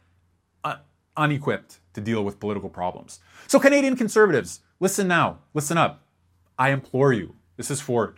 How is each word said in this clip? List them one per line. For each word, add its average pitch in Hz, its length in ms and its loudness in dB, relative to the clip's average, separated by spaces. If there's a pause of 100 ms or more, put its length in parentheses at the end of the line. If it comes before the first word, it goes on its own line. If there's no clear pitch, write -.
(640)
uh, 151 140 -8 (400)
unequipped 147 640 -2 (140)
to 110 60 -10
deal 110 220 -2
with 101 160 -6
political 101 300 -6
problems. 90 500 -10 (300)
So 277 100 4
Canadian 277 380 4
conservatives, 202 640 2 (180)
listen 190 300 0
now, 151 300 0 (140)
listen 151 240 -2
up. - 280 0 (540)
I 131 120 2
implore 135 420 2
you. 95 220 -4 (220)
This 123 160 -8
is 139 80 -6
for 117 380 -2